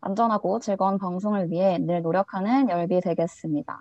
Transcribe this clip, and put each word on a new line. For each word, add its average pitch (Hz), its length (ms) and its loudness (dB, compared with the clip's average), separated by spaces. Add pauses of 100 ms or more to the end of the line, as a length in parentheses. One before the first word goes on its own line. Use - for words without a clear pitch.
안전하고 208 600 0
즐거운 196 360 0
방송을 190 540 -2
위해 180 260 2
늘 170 240 0
노력하는 196 720 2
열비 175 320 2
되겠습니다. 165 800 -4